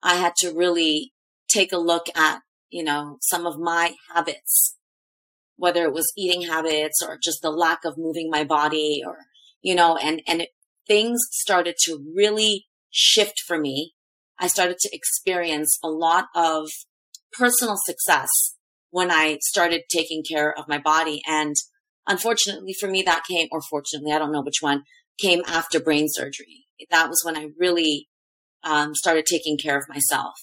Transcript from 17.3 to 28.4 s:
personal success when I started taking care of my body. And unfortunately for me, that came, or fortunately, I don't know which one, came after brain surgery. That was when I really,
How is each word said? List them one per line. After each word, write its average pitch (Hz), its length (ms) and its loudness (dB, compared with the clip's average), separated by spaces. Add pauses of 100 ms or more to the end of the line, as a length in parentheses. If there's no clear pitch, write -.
personal 240 520 2
success - 440 0 (600)
when 180 220 0
I 156 300 2
started 170 460 2
taking 160 400 -2
care 151 300 0
of 151 100 -12
my 147 100 -2
body. 156 500 2
And 151 260 0 (540)
unfortunately 190 720 0
for 202 100 -4
me, 190 140 0
that 170 260 2
came, 170 220 0
or 156 80 -4 (100)
fortunately, 147 420 -6
I 151 60 2
don't 151 140 -2
know 143 100 -2
which 143 200 -8
one, 143 200 0 (380)
came 175 260 4
after 165 320 -2
brain 151 300 2
surgery. - 580 -10 (240)
That 165 180 4
was 135 160 -2
when 165 120 -6
I 151 200 -10
really, 165 520 0 (560)